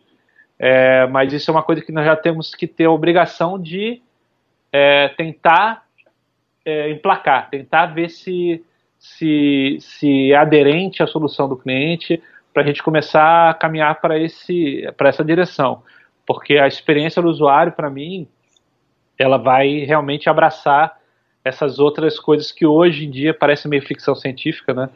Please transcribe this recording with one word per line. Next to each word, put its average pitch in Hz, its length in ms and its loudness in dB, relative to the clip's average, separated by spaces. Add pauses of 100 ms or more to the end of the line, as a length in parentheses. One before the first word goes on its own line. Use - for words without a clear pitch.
(580)
é, 131 500 4
mas 135 240 0
isso 147 180 -6
é 160 40 0
uma 156 100 0
coisa 160 180 -2
que - 100 -16
nós 156 140 -4
já 160 100 2
temos 160 400 -4
que 175 120 -8
ter - 180 -2
a 165 60 4
obrigação 170 680 0
de, 196 420 -8 (680)
é, 143 380 4
tentar, 170 760 0 (800)
é, 151 240 -4
emplacar, 151 600 -2
tentar 156 380 -2
ver 165 220 -6
se, 175 540 -6 (340)
se, 147 800 -2
se 135 520 0
é 139 40 6
aderente 151 680 4
à 147 40 -2
solução 147 420 -4
do 131 80 -6
cliente, 160 640 -4 (300)
pra 143 100 0
gente 143 200 -4
começar 160 640 4
a 160 40 0
caminhar 160 460 -2
pra 156 180 -2
esse, 160 800 -4
pra 139 140 2
essa 165 140 -2
direção. 156 600 -2 (420)
Porque 143 320 -2
a 139 100 4
experiência 156 540 -2
do 170 80 2
usuário, 147 420 2
pra 156 180 -8
mim, 156 380 -12 (880)
ela 131 200 0
vai 135 420 0
realmente 147 500 -4
abraçar 156 680 0 (460)
essas 131 360 -6
outras 147 400 0
coisas 151 320 -2
que - 140 -2
hoje 156 400 2
em 143 40 -10
dia 139 240 -4
parece 147 340 0
meio 143 140 -2
ficção 139 320 -6
científica, 135 600 -8
né? 127 220 -6